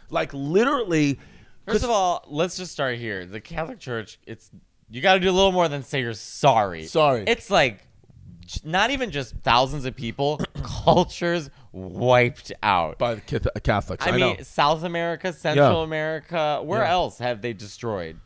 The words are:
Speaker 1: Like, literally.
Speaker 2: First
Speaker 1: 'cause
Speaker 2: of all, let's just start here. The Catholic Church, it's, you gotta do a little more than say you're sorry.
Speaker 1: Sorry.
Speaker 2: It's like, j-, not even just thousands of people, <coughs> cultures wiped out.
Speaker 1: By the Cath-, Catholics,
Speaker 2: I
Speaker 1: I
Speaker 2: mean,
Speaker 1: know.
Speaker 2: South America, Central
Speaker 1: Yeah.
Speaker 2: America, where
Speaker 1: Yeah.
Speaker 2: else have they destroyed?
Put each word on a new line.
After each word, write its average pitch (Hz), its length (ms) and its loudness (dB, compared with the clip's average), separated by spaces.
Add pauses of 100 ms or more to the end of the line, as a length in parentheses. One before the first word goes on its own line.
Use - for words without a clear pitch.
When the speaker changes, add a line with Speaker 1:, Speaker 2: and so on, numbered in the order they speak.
Speaker 1:
Like, 160 240 -2
literally. 165 880 2 (480)
Speaker 2:
First 214 140 0
Speaker 1:
'cause - 40 0
Speaker 2:
of 240 60 -2
all, 190 380 0
let's 160 280 -2
just 180 160 -10
start 131 240 -2
here. 104 300 -6
The 101 160 -12
Catholic 165 360 -10
Church, 113 480 -10
it's, - 240 -16 (380)
you 120 140 -10
gotta 190 180 6
do 185 80 2
a 185 40 4
little 190 200 4
more 180 160 2
than 143 140 -6
say 135 180 -4
you're 117 140 -4
sorry. 101 720 2
Speaker 1:
Sorry. 139 400 2
Speaker 2:
It's 226 240 -2
like, 139 360 2 (600)
j-, - 180 -8
not 190 260 0
even 262 200 -4
just 139 320 -6
thousands 131 420 2
of 131 100 -6
people, 135 460 -4 (100)
<coughs> 143 120 -10
cultures 170 880 0 (220)
wiped 117 800 2 (100)
out. 87 360 0
Speaker 1:
By 120 180 0
the 101 40 -14
Cath-, - 420 -4
Catholics, 104 440 -2
Speaker 2:
I - 20 0
Speaker 1:
I 190 40 0
Speaker 2:
mean, 123 80 2
Speaker 1:
know. 117 240 2
Speaker 2:
South 156 380 2
America, 170 520 -4
Central 147 460 4
Speaker 1:
Yeah. 160 40 -2
Speaker 2:
America, 156 800 -4
where 190 200 -2
Speaker 1:
Yeah. 165 80 2
Speaker 2:
else 165 260 0
have 117 240 -2
they 120 100 -4
destroyed? 98 720 -8